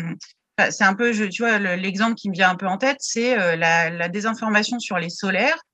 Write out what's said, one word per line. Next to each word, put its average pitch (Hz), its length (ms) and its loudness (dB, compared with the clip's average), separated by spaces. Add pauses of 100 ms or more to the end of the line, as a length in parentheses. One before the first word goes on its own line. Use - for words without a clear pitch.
(580)
enfin, 202 120 4
c'est - 140 -2
un 196 100 4
peu, 240 200 2
je, 214 100 0
tu 190 180 -4
vois, 226 160 2
le, 185 180 0
l'exemple 196 380 -2
qui 208 160 -6
me 180 60 -4
vient 185 160 4
un 180 40 -2
peu 196 120 -6
en 190 100 -2
tête, 269 220 0
c'est, 233 400 0
euh, 170 160 4
la, 165 340 2
la 170 180 -4
désinformation 220 720 -2
sur 190 200 -4
les 165 100 -4
solaires. 202 480 0 (160)